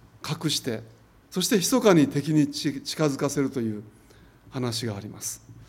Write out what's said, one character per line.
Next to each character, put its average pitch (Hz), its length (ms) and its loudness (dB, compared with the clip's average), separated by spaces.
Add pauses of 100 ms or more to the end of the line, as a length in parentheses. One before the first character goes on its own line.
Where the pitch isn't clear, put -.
(260)
隠 151 240 -4
し - 100 -2
て、 113 220 -6 (480)
そ 180 120 -4
し 175 60 0
て - 80 4
密 196 240 2
か 202 140 8
に 143 140 6
敵 147 240 -2
に 147 160 4
ち-、 139 340 -6
近 - 220 -2
づ 139 120 0
か 147 120 -2
せ 147 120 -2
る 135 100 0
と 123 100 -4
い 107 180 -2
う 104 40 -12 (680)
話 117 360 -4
が 104 100 -6
あ 101 40 -10
り 104 80 -12
ま 101 120 -16
す。 - 220 -10 (260)